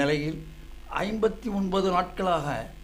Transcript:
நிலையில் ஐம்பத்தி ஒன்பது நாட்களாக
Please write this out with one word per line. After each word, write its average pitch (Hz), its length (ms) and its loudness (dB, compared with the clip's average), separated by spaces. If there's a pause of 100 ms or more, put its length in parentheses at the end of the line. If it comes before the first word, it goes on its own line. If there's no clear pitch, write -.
நிலையில் 151 380 2 (640)
ஐம்பத்தி 220 440 0 (100)
ஒன்பது 190 360 2
நாட்களாக 180 540 2 (360)